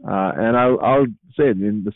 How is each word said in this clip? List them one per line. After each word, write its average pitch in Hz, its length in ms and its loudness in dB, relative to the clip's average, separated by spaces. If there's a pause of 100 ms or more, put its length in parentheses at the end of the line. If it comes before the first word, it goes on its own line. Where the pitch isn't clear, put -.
uh, 95 300 -2
and 113 200 0
I'll, 123 240 2
I'll 135 260 2 (300)
say 143 140 2
it, 98 80 -2
in 104 260 -4
the 101 120 -6